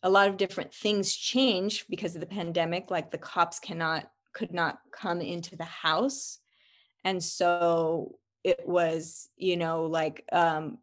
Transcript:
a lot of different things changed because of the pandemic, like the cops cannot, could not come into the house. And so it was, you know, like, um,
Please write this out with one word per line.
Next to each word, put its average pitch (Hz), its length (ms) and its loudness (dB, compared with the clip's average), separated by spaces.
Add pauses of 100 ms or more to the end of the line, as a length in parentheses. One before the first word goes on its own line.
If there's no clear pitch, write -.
a 190 60 4
lot 196 180 8
of 196 80 2
different 190 380 -4
things 208 420 0
changed 214 720 0
because 175 240 -6
of 170 60 -10
the 175 80 -8
pandemic, 175 640 -2
like 165 180 -2
the 156 80 -8
cops 170 420 -2
cannot, 160 500 -4 (240)
could - 180 -8
not 170 280 -2 (120)
come 175 300 -4
into 170 340 -8
the 165 80 -10
house. 165 760 -2 (680)
And 185 180 0
so 170 960 2 (260)
it 180 240 2
was, 165 600 0 (100)
you 180 200 2
know, 165 280 0
like, 160 460 -2
um, 160 520 2